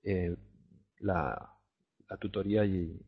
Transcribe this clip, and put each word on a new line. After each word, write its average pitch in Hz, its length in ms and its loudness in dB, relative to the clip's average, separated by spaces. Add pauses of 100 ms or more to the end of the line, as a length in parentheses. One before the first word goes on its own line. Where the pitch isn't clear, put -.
eh, 90 320 0 (640)
la, 82 580 -2 (520)
la 98 80 -8
tutoría 101 480 2
y 87 420 0